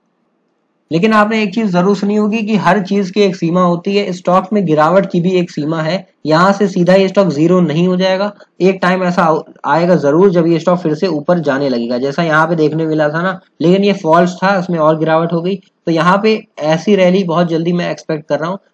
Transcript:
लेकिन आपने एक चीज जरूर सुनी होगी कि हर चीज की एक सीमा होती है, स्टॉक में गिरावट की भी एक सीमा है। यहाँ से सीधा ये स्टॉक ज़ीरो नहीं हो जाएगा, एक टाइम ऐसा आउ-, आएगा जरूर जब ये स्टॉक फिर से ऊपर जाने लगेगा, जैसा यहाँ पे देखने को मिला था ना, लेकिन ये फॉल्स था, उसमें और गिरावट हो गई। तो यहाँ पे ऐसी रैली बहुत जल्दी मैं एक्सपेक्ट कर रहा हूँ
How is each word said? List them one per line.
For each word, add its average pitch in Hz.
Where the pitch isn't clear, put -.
लेकिन 196
आपने 214
एक 185
चीज 226
जरूर 180
सुनी 202
होगी 214
कि 214
हर 180
चीज 196
की 208
एक 190
सीमा 175
होती 175
है, 202
स्टॉक 185
में 208
गिरावट 165
की 175
भी 180
एक 180
सीमा 156
है। 160
यहाँ 175
से 202
सीधा 175
ये 190
स्टॉक 190
ज़ीरो 165
नहीं 165
हो 185
जाएगा, 190
एक 185
टाइम 185
ऐसा 180
आउ-, 160
आएगा 165
जरूर 151
जब 170
ये 165
स्टॉक 175
फिर 156
से 175
ऊपर 170
जाने 139
लगेगा, 120
जैसा 135
यहाँ 160
पे 175
देखने 156
को 156
मिला 156
था 160
ना, 185
लेकिन 185
ये 202
फॉल्स 180
था, 196
उसमें 175
और 156
गिरावट 160
हो 165
गई। 190
तो 170
यहाँ 180
पे 220
ऐसी 165
रैली 185
बहुत 170
जल्दी 165
मैं 175
एक्सपेक्ट 156
कर 143
रहा 160
हूँ 196